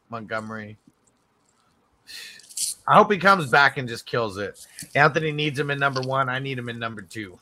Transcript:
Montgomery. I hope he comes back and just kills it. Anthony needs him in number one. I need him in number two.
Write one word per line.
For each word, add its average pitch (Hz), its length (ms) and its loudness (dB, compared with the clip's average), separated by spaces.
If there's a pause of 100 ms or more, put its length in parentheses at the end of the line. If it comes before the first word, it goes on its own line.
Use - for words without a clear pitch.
(100)
Montgomery. 110 680 -10 (2000)
I 135 80 6
hope 202 140 8
he 202 80 2
comes 185 320 4
back 139 280 4
and 127 100 -6
just 113 180 -10
kills 113 320 -2
it. 98 260 -8 (300)
Anthony 156 380 4
needs 147 260 -2
him 147 120 -2
in 143 80 -2
number 139 240 0
one. 131 260 0
I 127 100 -4
need 135 200 -6
him 120 100 -8
in 117 100 -10
number 113 240 -8
two. 92 400 -12